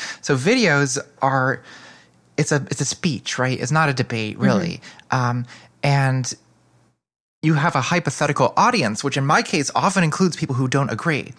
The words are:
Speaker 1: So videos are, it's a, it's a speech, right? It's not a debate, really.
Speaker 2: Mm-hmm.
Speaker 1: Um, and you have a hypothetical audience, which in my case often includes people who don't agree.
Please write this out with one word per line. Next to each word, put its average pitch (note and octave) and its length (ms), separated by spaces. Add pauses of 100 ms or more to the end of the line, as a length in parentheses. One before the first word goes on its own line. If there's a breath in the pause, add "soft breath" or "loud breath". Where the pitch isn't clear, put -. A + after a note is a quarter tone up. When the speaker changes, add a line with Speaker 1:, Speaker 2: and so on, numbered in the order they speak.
(220 loud breath)
Speaker 1:
So C#3+ 140
videos C#3+ 600 (240)
are, C3+ 400 (760 loud breath)
it's C#3 160
a, C#3+ 180
it's - 120
a - 20
speech, - 540
right? B2+ 200
It's B2+ 140
not D#3 160
a C3+ 60
debate, A2+ 440
really. G2 420 (300 loud breath)
Speaker 2:
Mm-hmm. B2+ 60
Speaker 1:
Um, B2 300 (360 loud breath)
and C3+ 500 (1120)
you D#3+ 120
have D3+ 220
a C3+ 40
hypothetical D3+ 760
audience, E3 480
which C#3 120
in C#3 80
my E3 180
case D3+ 320
often F#3 280
includes E3+ 340
people C#3 200
who C3 120
don't C#3 220
agree. B2+ 480